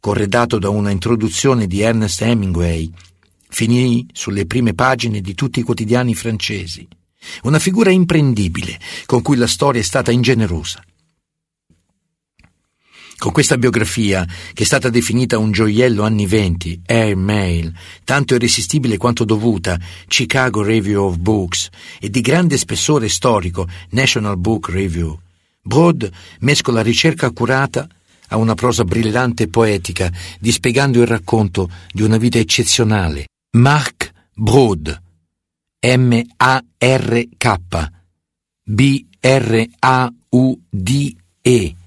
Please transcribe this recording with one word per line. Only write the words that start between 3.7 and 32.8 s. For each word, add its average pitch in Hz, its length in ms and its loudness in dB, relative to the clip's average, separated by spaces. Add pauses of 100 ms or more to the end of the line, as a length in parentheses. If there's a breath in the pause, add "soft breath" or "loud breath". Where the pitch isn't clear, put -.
sulle 101 360 -6
prime 117 260 0
pagine 117 480 0
di 92 140 -8
tutti 135 240 -2
i 117 40 -2
quotidiani 120 520 0
francesi. 101 720 -8 (560 loud breath)
Una 147 160 2
figura 190 320 2
imprendibile, 147 880 2 (260 loud breath)
con 123 160 2
cui 139 140 2
la 120 100 2
storia 127 340 0
è 107 40 -2
stata 123 260 -2
ingenerosa. 113 760 0 (2250 loud breath)
Con - 160 -4
questa 139 280 2
biografia, 107 680 0
che - 380 -8
è - 20 0
stata 131 240 0
definita 120 480 0
un 110 140 0
gioiello 107 500 2
anni 107 240 0
venti, 87 580 -2
Air 110 320 0
Mail, 92 560 -2 (320 loud breath)
tanto 135 300 0
irresistibile 120 640 0
quanto 120 260 0
dovuta, 104 560 0 (280 loud breath)
Chicago 123 560 0
Review 101 400 0
of 92 140 -2
Books, 92 520 -2 (300 loud breath)
e 104 100 -8
di 113 120 -2
grande 143 360 2
spessore 127 500 0
storico, 92 600 -2 (240 loud breath)
National 110 480 -2
Book 107 300 -2
Review, 85 460 -4 (460)
Broad 127 500 0 (280 loud breath)
mescola 123 420 0
ricerca 117 460 0
accurata 127 600 -2 (420 soft breath)
a 104 80 -2
una 113 180 0
prosa 120 280 0
brillante 113 600 0
e 98 40 -2
poetica, 92 640 0 (280 loud breath)
dispiegando 120 640 2
il 120 60 4
racconto 104 640 -2 (220 loud breath)
di 98 100 -4
una 107 160 2
vita 117 220 2
eccezionale. 107 880 0 (240)